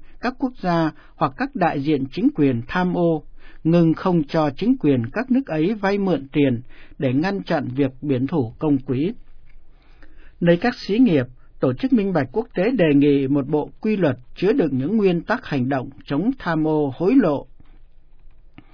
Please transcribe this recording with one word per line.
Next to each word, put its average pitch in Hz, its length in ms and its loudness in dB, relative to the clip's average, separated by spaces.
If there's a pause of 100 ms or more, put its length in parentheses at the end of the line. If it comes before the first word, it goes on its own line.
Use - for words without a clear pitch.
(200)
các 247 180 -4
quốc 247 220 -4
gia 165 300 0 (260)
hoặc 143 200 -2
các - 180 -6
đại 147 260 0
diện 135 300 0
chính 220 240 0
quyền 131 340 2
tham 180 260 0
ô, 170 280 0 (420)
nhưng 165 300 4
không 175 300 2
cho 156 320 0
chính 262 220 0
quyền 135 240 2 (100)
các - 180 -4
nước 262 160 0
ấy 160 280 0
vay 196 240 -2
mượn 160 340 0
tiền 131 280 2 (380)
để 131 140 0
ngăn 185 300 0
chặn 139 340 -2
việc 135 140 2 (120)
biển 135 240 0
thủ 123 320 -2
công 147 200 2
quỹ. 135 340 -2 (1300)
Nơi 170 160 6
các 240 180 0
xí 202 240 -2
nghiệp, 170 280 4 (340)
Tổ 131 120 2
chức 262 200 -4
Minh 196 200 2
bạch 139 200 0
Quốc 226 220 -4
tế 196 160 0
đề 208 140 2 (100)
nghị 143 340 4
một 139 200 -2
bộ 151 220 -2 (100)
quy 214 160 0
luật 156 200 0 (200)
chứa 190 160 2
đựng 160 260 0
những 165 180 -2
nguyên 185 240 2
tắc 208 260 -4
hành 131 220 -2
động 139 220 -4 (140)
chống 160 340 -2
tham 156 300 0
ô 151 280 0
hối 190 180 2
lộ. 175 320 4 (1300)